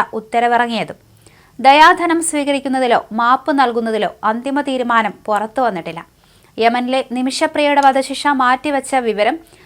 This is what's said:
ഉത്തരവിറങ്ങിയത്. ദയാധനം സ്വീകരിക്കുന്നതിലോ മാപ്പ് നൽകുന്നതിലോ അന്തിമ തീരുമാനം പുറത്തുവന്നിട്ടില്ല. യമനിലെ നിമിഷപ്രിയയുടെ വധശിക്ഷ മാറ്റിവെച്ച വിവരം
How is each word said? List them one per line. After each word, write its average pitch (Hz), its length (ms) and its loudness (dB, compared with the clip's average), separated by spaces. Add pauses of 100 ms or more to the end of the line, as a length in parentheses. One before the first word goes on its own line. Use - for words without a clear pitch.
(140)
ഉത്തരവിറങ്ങിയത്. 233 960 -2 (500)
ദയാധനം 330 640 4
സ്വീകരിക്കുന്നതിലോ 269 880 0
മാപ്പ് 240 400 0
നൽകുന്നതിലോ 226 720 0
അന്തിമ 247 380 -2
തീരുമാനം 240 520 -2 (120)
പുറത്തുവന്നിട്ടില്ല. 208 840 -4 (520)
യമനിലെ 247 520 0
നിമിഷപ്രിയയുടെ 285 760 0
വധശിക്ഷ 269 420 0
മാറ്റിവെച്ച 262 680 -2
വിവരം 226 440 0 (260)